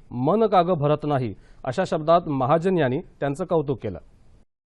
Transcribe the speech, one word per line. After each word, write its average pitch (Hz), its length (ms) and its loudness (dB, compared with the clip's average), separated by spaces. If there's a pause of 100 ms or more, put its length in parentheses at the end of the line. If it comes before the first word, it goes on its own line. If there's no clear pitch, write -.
(100)
मन 165 360 2
का 190 160 4
ग 170 80 -2
भरत 147 340 2
नाही," 131 300 -2 (300)
अशा 156 220 -2
शब्दात 165 420 2
महाजन 160 500 0
यांनी 135 220 0 (200)
त्यांचं 143 240 -4
कौतुक 147 380 -2
केलं. 95 160 -8 (800)